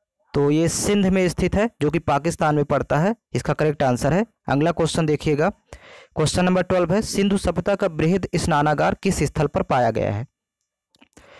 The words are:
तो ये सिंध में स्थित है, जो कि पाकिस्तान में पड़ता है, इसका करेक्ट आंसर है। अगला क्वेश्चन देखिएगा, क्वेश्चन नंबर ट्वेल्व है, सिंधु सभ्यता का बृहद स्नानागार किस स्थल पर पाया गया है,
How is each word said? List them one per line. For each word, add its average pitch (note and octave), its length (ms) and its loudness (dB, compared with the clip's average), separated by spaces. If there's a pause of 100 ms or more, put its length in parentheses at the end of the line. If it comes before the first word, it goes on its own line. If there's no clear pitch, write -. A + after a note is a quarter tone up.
(340)
तो C#3+ 160 2
ये D#3+ 180 2
सिंध G#3 380 0
में F#3 220 2
स्थित F3 260 -2
है, G#3 140 0 (120)
जो D3 100 0
कि E3 100 0
पाकिस्तान D3+ 540 0
में D3 100 2
पड़ता C#3 340 0
है, F#3+ 160 0 (200)
इसका B2+ 180 -2
करेक्ट D3+ 300 -2
आंसर C3 300 0
है। G3 120 2 (240)
अगला D3 240 0
क्वेश्चन E3 340 -2
देखिएगा, D3+ 420 0 (680)
क्वेश्चन D#3 280 0
नंबर F#3 180 2
ट्वेल्व F3+ 320 0
है, G#3+ 80 2
सिंधु G3 360 0
सभ्यता F3+ 360 -2
का G3 160 0
बृहद E3 460 0
स्नानागार D3+ 640 2
किस F#3+ 220 0
स्थल D3 220 -2
पर F#3 180 -2
पाया B2 260 2
गया G#2+ 220 -2
है, G#2+ 140 -6 (1120)